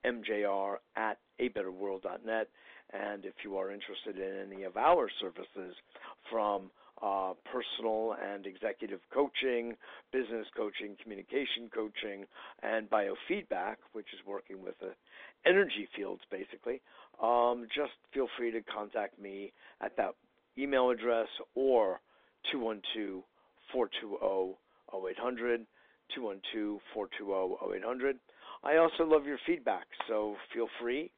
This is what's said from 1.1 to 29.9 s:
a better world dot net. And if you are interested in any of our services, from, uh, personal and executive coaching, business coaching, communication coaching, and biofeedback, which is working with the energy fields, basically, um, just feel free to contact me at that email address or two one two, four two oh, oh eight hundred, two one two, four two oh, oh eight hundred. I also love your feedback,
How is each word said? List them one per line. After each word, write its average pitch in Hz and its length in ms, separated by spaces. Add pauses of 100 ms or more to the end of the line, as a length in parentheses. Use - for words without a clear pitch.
a 123 100
better 98 220
world 95 320
dot 92 240
net. 110 220 (440)
And 104 320
if 98 100 (100)
you 98 120
are 95 140
interested 101 480
in 95 340
any 98 120
of 92 120
our 139 320 (120)
services, 92 560 (520)
from, 104 420 (300)
uh, 98 320 (180)
personal 113 720
and 98 240
executive 98 540 (140)
coaching, 123 600 (380)
business 117 340 (100)
coaching, 104 460
communication 117 720
coaching, 104 540 (360)
and 110 280
biofeedback, 107 840 (160)
which 107 200
is - 140
working 98 360
with 92 180
the 95 100 (560)
energy 170 500
fields, 95 240 (100)
basically, 104 500 (420)
um, 120 520
just 143 180 (200)
feel 135 140 (100)
free 120 140
to 113 120
contact 104 560
me 98 340 (280)
at 104 160
that 98 180 (440)
email 131 320
address 117 380 (260)
or 127 460 (500)
two 143 80
one 110 240 (100)
two, 95 300 (500)
four 120 160 (120)
two 104 200
oh, 95 360 (360)
oh 95 160
eight 92 100
hundred, 120 460 (500)
two 131 80
one 98 180 (120)
two, 104 280 (120)
four 101 240
two 98 160
oh, 95 300
oh 95 100
eight 95 120
hundred. 127 340 (440)
I 143 140
also 165 280
love 156 220
your 143 200
feedback, 117 400 (220)